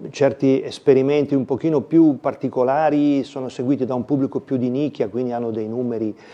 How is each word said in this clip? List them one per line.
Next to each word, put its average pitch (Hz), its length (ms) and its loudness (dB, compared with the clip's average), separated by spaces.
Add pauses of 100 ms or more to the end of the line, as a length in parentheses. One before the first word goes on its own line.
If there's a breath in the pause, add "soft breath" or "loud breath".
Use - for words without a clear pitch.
certi 135 520 2
esperimenti 139 720 2
un 135 120 0
pochino 147 340 -2
più 156 400 4
particolari 143 1040 0
sono 127 240 -10
seguiti 127 380 -2
da 127 80 -4
un 123 100 -2
pubblico 135 380 -2
più 135 160 -4
di 123 120 -2
nicchia, 131 380 -2
quindi 123 240 -4
hanno 117 180 -4
dei 110 200 -6
numeri 113 440 -4 (200 loud breath)